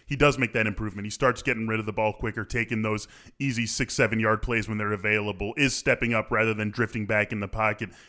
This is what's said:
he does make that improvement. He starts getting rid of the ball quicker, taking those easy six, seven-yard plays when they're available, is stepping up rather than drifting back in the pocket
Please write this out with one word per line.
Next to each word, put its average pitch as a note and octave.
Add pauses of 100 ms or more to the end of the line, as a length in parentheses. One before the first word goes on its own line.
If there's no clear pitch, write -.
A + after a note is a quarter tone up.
he C#3+
does C#3+
make B2
that A2
improvement. G#2
He G#2+
starts B2
getting A2+
rid A2
of G#2
the G#2+
ball G#2+
quicker, A2
taking A2+
those G#2+ (300)
easy A#2+
six, -
seven-yard A2
plays A2+
when A2
they're G#2
available, G#2
is C#3
stepping A#2+
up A2
rather A2+
than G#2+
drifting A2
back G#2
in G#2+
the G2+
pocket G#2+ (200)